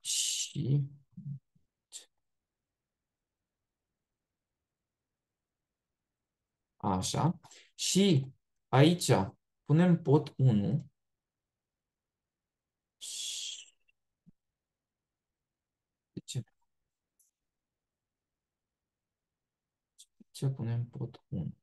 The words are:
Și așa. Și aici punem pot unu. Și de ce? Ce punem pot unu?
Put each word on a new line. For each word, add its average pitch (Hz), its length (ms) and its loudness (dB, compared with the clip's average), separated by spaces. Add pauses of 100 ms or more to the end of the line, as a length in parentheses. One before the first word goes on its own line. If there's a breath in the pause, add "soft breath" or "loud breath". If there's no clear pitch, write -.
Și - 840 -2 (4000)
așa. - 640 -2 (340 loud breath)
Și 180 580 2 (360)
aici 151 420 4 (540)
punem 165 380 4
pot - 340 2
unu. 123 540 2 (2000)
Și - 760 -12 (2250)
de - 120 -12
ce? - 200 -10 (3750)
Ce - 180 -6
punem 117 380 -6
pot - 420 -14
unu? 139 240 -8 (100)